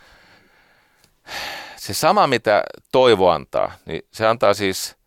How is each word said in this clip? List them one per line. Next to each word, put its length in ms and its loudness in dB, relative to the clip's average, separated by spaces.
se 180 -12
sama, 320 2
mitä 360 2
toivo 380 4
antaa, 420 -2
niin 180 -10
se 140 -4
antaa 280 2
siis 420 -6